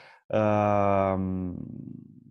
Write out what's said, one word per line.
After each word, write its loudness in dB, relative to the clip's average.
uh, 2